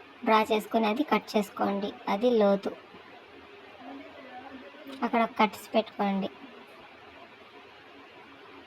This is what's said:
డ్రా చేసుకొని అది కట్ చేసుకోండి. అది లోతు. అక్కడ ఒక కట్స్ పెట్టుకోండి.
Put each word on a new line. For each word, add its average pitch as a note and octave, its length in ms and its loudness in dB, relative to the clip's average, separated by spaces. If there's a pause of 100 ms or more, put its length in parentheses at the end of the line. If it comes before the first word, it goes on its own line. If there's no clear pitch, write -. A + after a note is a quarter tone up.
(240)
డ్రా A3 180 6
చేసుకొని A3 460 0
అది A#3 160 0
కట్ G#3 260 0
చేసుకోండి. G3+ 600 -2 (200)
అది G3+ 220 2
లోతు. G3+ 400 4 (2250)
అక్కడ A#3+ 200 2
ఒక A3+ 160 0
కట్స్ - 320 0
పెట్టుకోండి. G3+ 600 0 (2250)